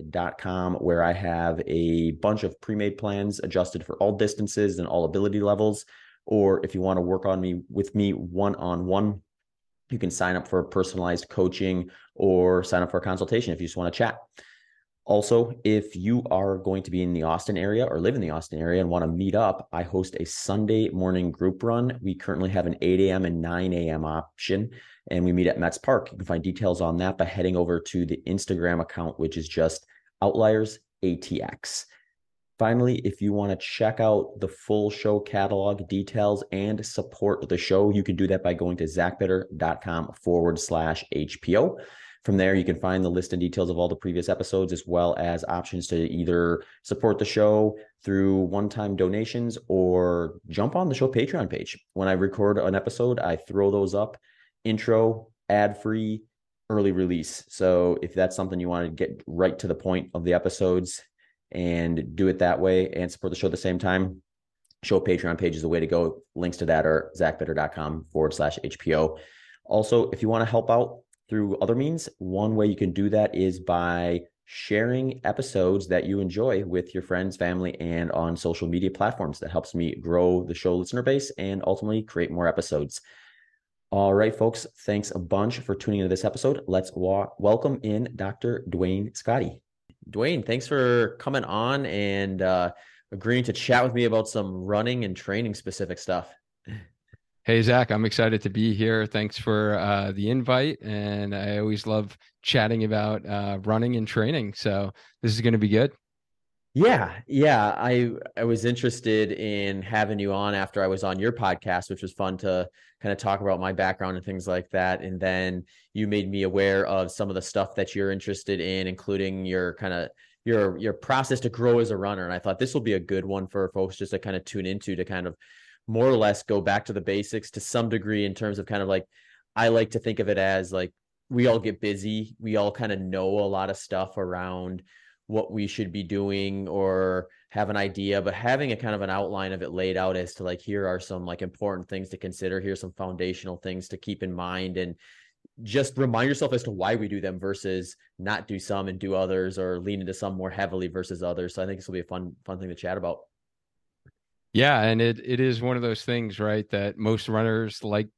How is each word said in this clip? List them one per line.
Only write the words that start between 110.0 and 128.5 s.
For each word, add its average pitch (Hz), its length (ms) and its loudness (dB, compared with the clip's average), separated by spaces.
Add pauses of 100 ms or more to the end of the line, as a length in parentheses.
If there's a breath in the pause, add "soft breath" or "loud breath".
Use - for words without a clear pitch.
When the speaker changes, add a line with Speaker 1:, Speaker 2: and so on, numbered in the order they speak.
Speaker 1:
you 101 140 -2
on 101 220 0
after 95 280 -2
I 95 40 2
was 95 180 0
on 95 140 0
your 113 140 0
podcast, 92 580 -2
which 92 100 -8
was 90 140 -10
fun 95 240 -4
to 92 280 0 (360 soft breath)
kinda 101 120 0
talk 98 280 -2
about 92 180 0
my 92 140 -2
background 92 420 -2
and 90 80 -10
things 92 240 -8
like 92 220 -2
that. 92 320 0
And 92 180 -8
then 92 440 0 (280 soft breath)
you 104 160 -2
made 101 220 0
me 98 140 0
aware 98 420 2
of 92 240 0
some 101 180 -4
of 95 60 -4
the 92 80 -4
stuff - 320 -2
that 98 200 -4
you're 98 160 0
interested 98 480 -4
in, 92 280 -2
including 95 580 -4
your 90 300 -2
kinda, 87 340 -4 (380 soft breath)
your, 101 320 2
your 104 160 -2
process 131 460 0
to 117 100 -2
grow 120 280 4
as 113 120 2
a 104 80 -2
runner. 98 260 -4
And 87 80 -6
I 90 60 -4
thought 95 200 -2
this 131 140 -2
will 143 80 0
be 107 140 0
a 95 40 2
good 92 280 -4
one 95 220 -4
for 95 260 -2
folks 95 240 -4
just 98 140 -8
to 98 60 -2
kinda 92 220 -6
tune 98 240 -8
into, 95 320 -6
to 90 80 -2
kind 90 220 -6
of 82 100 -8 (500 loud breath)
more 113 220 4
or 131 80 6
less 104 260 4
go 101 200 0
back 101 240 0
to 110 80 -6
the 98 80 -4
basics 104 480 -2
to 104 100 -10
some 117 300 -2
degree 104 340 0
in 98 80 -2
terms 101 260 -4